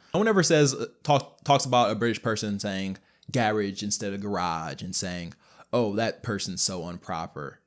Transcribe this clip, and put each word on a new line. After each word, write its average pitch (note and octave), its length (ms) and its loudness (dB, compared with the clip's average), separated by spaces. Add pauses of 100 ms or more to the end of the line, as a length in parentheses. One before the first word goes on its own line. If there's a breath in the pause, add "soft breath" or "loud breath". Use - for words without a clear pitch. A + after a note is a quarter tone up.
(120)
No E3 60 0
one G#3+ 80 4
ever G3 160 6
says, D3+ 300 6
uh, A#2+ 140 -4 (160)
talk, - 400 2
talks C#3 220 4
about B2 260 4
a A2 40 0
British A2+ 260 0
person G#2+ 380 -2
saying F#2+ 380 -4 (340 soft breath)
garage G#2+ 520 0
instead G#2 300 -4
of G2 80 -6
garage E2+ 600 -4
and F#2 140 -8
saying, F2 380 -6 (400 soft breath)
Oh, A#2 220 0
that A2 280 -2
person's F#2+ 380 -4
so F2+ 260 -4
improper. E2 800 -10